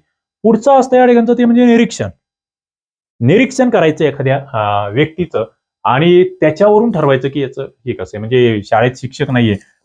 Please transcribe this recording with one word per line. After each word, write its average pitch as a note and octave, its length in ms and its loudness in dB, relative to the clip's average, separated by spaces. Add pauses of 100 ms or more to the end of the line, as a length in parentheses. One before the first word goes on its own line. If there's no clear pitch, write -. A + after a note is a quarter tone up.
(440)
पुढचं A3+ 360 2
असतं B3+ 180 0
या B3+ 80 4
ठिकाणचं A#3+ 280 2
ते A#3+ 120 0
म्हणजे A#3+ 200 2
निरीक्षण. A#3 440 0 (1080)
निरीक्षण B3 500 2
करायचं D#3+ 360 0
एखाद्या, C3+ 480 -2
अ, G#2 360 -2
व्यक्तीचं C#3 560 -4 (380)
आणि E3+ 400 2
त्याच्यावरून G#3 680 0
ठरवायचं C#3+ 380 -2
की C#3+ 120 -6
याचं C3+ 200 -8
हे B2+ 320 -12
कसं F#2+ 240 -10
आहे. - 20 -10
म्हणजे A2+ 440 0
शाळेत A2+ 320 0
शिक्षक C3+ 340 -8
नाहीये, A#2 260 0 (300)